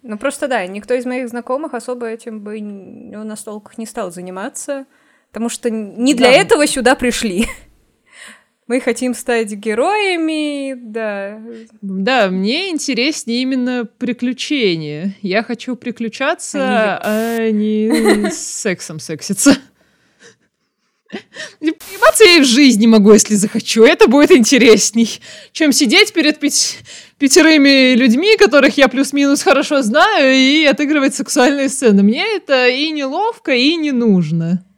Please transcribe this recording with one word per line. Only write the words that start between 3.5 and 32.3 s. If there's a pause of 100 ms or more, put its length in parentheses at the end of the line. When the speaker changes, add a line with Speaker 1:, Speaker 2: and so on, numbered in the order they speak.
Speaker 1:
не
стал
заниматься, (440)
потому
что
н-,
не
для
Speaker 2:
Да.
Speaker 1:
этого
сюда
пришли. (600)
<laughs>
Мы
хотим
стать
героями,
да. (400)
Speaker 2:
Да,
мне
интереснее
именно
приключения.
Я
хочу
приключаться,
Speaker 1:
А
Speaker 2:
а
не
с
<laughs>
сексом
секситься. (2000)
Поебаться
я
и
в
жизни
могу,
если
захочу.
Это
будет
интересней, (320)
чем
сидеть
перед
пяти-, (400)
пятерыми
людьми,
которых
я
плюс-минус
хорошо
знаю,
и
отыгрывать
сексуальные
сцены.
Мне (120)